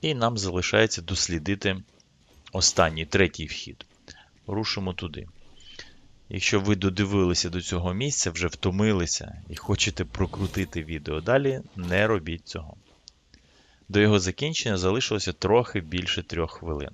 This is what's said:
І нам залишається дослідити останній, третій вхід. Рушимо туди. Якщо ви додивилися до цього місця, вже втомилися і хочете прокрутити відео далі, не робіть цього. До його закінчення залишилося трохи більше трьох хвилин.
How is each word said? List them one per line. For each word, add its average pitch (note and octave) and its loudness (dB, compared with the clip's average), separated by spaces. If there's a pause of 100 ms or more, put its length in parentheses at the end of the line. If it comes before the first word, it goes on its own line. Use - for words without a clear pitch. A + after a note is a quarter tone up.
І D#3 0
нам A#2 0
залишається G2 2
дослідити F#2+ -2 (680)
останній, D#2+ 2
третій F2 2
вхід. - -12 (600)
Рушимо G2+ -4
туди. E2+ -8 (1000)
Якщо G2 0
ви G2+ 2
додивилися F#2+ 2
до F2+ -4
цього F2+ -2
місця, B2+ -2
вже E2 -4
втомилися F#2+ 0
і E2 -12
хочете - -2
прокрутити F#2 -4
відео D#2 -6
далі, C3 2 (160)
не F#2 2
робіть E2+ -2
цього. D#2+ -12 (1120)
До G2+ 4
його G#2+ 8
закінчення A2 -2
залишилося F#2+ 0
трохи G#2+ 2
більше E2+ -4
трьох E2 -4
хвилин. D2 -6